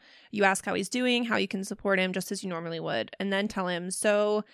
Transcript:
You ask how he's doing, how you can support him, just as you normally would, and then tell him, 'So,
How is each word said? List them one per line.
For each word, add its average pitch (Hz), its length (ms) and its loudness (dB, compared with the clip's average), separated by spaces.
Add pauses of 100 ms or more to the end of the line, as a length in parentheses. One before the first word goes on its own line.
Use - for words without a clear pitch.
(320)
You 208 140 2
ask 196 200 2
how 196 80 -2
he's 185 160 -2
doing, 247 360 2
how 220 100 0
you 202 120 2
can 196 180 -6
support 196 340 0
him, 185 140 0
just 190 180 -4
as 196 120 -4
you 196 60 -6
normally 165 300 -6
would, 160 400 -2
and 196 120 -2
then 196 160 2
tell 190 200 -2
him, 180 240 -2
'So, 208 520 2 (100)